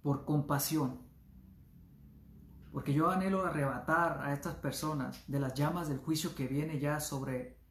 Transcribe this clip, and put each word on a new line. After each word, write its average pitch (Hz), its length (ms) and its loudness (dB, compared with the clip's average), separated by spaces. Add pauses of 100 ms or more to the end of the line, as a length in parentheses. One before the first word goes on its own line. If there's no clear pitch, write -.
por 139 240 0
compasión. 143 800 2 (1600)
Porque 143 220 0
yo 156 160 6
anhelo 190 360 2
arrebatar 151 760 2
a 139 120 0
estas 143 220 -4
personas 147 720 -4
de 139 120 0
las 131 140 0
llamas 160 360 0
del 131 100 -2
juicio 156 360 -2
que 131 120 -2
viene 147 320 0
ya 147 200 0
sobre 131 600 -4 (120)